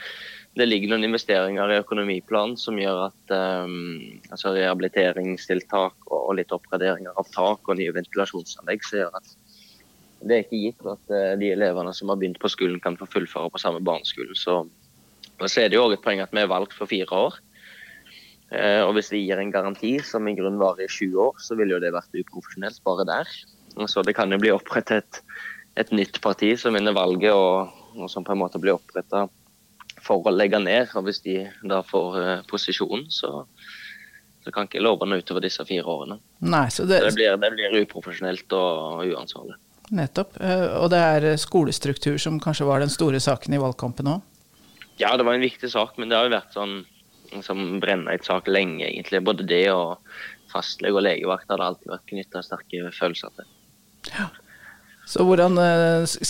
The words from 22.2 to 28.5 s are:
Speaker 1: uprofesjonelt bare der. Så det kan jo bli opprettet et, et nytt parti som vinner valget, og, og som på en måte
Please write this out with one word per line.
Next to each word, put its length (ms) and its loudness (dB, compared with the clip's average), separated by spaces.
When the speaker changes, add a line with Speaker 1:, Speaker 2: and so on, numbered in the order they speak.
Speaker 1:
uprofesjonelt 640 -12
bare 240 0
der. 220 -4
Så 160 0
det 160 0
kan 160 0
jo 80 2
bli 80 4
opprettet 560 0
et, 140 -18
et 180 -2
nytt 260 0
parti 380 2
som 160 0
vinner 180 2
valget, 400 4
og, 380 4
og 160 -10
som 160 -8
på 80 -2
en 80 0
måte 180 -2